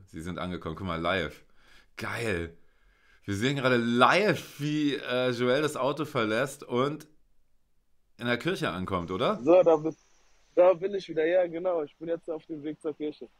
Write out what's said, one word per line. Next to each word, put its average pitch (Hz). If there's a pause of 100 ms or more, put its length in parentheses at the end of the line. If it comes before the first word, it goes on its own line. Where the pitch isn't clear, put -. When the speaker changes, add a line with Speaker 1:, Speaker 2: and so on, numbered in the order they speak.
Speaker 1:
sie 85
sind 85
angekommen, 82
guck 95
mal, 82
live. 85 (520)
Geil. 101 (680)
Wir 101
sehen 131
gerade 127
live, 127
wie, 147
äh, 127
Joel 123
das 135
Auto 143
verlässt 117
und 143 (1120)
in 120
der 120
Kirche 156
ankommt, 90
oder? 123
Speaker 2:
So, 175
da 160
bin, 156 (580)
da 180
bin 190
ich 190
wieder. 160
Ja, 180
genau. 170
Ich -
bin 165
jetzt 170
auf 156
dem 156
Weg 151
zur 151
Kirche. 151 (100)